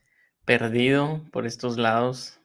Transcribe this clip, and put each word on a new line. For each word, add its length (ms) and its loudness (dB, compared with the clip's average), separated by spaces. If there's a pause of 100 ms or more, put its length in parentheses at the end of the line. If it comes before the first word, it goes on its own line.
(440)
perdido 880 2
por 120 -4
estos 320 -6
lados, 680 0